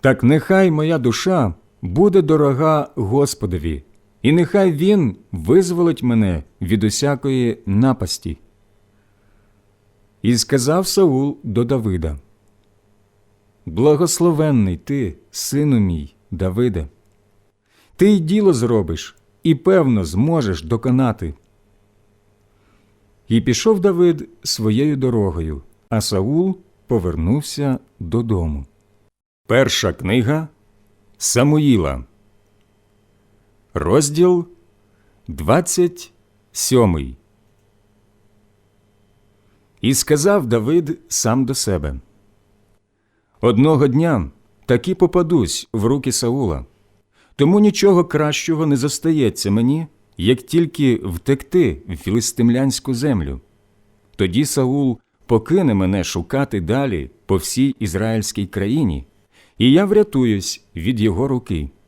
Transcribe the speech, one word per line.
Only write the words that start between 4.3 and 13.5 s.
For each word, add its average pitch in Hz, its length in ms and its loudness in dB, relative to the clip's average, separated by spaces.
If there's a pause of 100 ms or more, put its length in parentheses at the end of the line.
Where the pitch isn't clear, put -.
нехай 180 400 2
він 160 440 2 (160)
визволить 170 720 0
мене 107 400 0 (180)
від 98 240 0
усякої 127 840 -2
напасті". 101 720 -2 (1800)
І 120 140 2
сказав 143 500 0
Саул 143 560 0
до 117 220 -2
Давида: 92 540 -4 (1500)